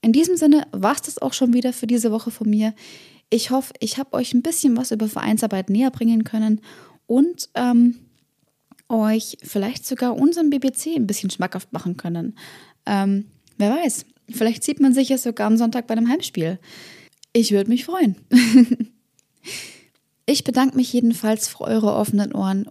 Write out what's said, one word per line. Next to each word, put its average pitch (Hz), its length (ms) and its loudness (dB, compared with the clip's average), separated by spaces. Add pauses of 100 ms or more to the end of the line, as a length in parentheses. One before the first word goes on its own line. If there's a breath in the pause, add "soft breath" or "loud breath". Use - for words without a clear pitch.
In 226 100 4
diesem 339 240 4
Sinne 302 360 4
war's 202 280 -2
das - 160 -14
auch 262 160 -4
schon 240 220 2
wieder 247 180 0
für 247 140 -8
diese 226 260 0
Woche 226 180 -4
von 214 200 -4
mir. 214 240 0 (560 loud breath)
Ich 233 200 -2
hoffe, 262 300 -2
ich 220 180 -6
hab 269 140 -8
euch 247 220 -4
ein 240 80 2
bisschen 302 340 0
was 247 140 -4
über 220 180 -2
Vereinsarbeit 214 640 -2
näher 247 200 2
bringen 226 340 0
können 220 360 0 (460 loud breath)
und, 285 480 0
ähm, 240 420 4 (920)
euch 220 540 -2
vielleicht 208 440 -6
sogar 247 300 -4
unseren 311 340 2
B 285 80 0
B 262 140 -2
C 320 240 -6
ein 240 100 0
bisschen 202 240 -4
schmackhaft - 420 -8
machen 175 240 -6
können. 170 400 -8 (480 loud breath)
Ähm, 196 420 -2 (300)
wer 202 140 0
weiß, 285 340 -4 (240)
vielleicht 226 360 -2
sieht 294 160 -4
man 269 120 6
sich 262 160 2
ja 262 80 0
sogar 226 300 -4
am 220 100 4
Sonntag 233 300 -2
bei 226 100 -4
einem 233 140 2
Heimspiel. 185 480 -4 (720 loud breath)
Ich 226 200 2
würd 196 160 2
mich 247 180 0
freuen. 320 300 0 (140)
<laughs> 240 640 6 (1300 loud breath)
Ich 285 200 -2
bedanke 262 320 0
mich 254 160 0
jedenfalls 233 560 0
für - 140 -12
eure 220 320 0
offenen 214 380 0
Ohren 196 380 -2